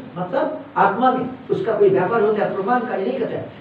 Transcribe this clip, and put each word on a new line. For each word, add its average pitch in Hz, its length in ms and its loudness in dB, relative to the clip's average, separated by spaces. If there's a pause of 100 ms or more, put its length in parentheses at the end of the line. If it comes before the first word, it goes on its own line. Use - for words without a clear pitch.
(180)
मतलब - 420 -2 (180)
आत्मा 202 340 4
में 262 180 -2 (220)
उसका - 220 0
कोई 202 160 6
व्यापार 190 320 2
होता 208 240 2
है - 100 -2
प्रमाण 233 240 0
का, 226 160 -4
ये 196 100 -4
नहीं - 140 -2
कहता 135 160 -4
है, 117 140 -8 (120)